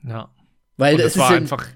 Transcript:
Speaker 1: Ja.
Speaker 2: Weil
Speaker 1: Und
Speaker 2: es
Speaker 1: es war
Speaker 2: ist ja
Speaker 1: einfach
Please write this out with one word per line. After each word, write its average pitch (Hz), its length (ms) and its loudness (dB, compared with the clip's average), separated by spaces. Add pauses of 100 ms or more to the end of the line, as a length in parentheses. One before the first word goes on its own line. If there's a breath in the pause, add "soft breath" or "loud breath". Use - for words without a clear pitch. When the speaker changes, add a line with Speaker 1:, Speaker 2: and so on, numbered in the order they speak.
Speaker 1:
Ja. 113 220 -14 (480)
Speaker 2:
Weil 143 180 2
Speaker 1:
Und 165 60 2
Speaker 2:
es 156 60 2
Speaker 1:
es 156 100 -2
war 147 80 2
Speaker 2:
ist 127 60 4
ja 120 40 4
Speaker 1:
einfach 131 300 -4 (100)